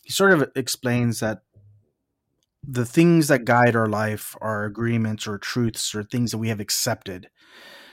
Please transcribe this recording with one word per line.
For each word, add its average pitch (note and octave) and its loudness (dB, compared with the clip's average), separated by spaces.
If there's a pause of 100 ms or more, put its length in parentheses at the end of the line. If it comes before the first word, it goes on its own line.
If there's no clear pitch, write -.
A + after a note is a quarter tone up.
he - -14
sort G3 4
of D3+ 4
explains A#2+ -2
that A2 -4 (1300)
the B2+ -4
things E3 4
that C3 2
guide A#2+ 4
our A2+ 2
life G#2+ -4
are G#2+ -4
agreements A2 -4
or G#2 -6
truths - -4
or G#2+ -6
things A#2+ -4
that A2 -6
we A2+ -4
have G#2+ -4
accepted. - -6 (640)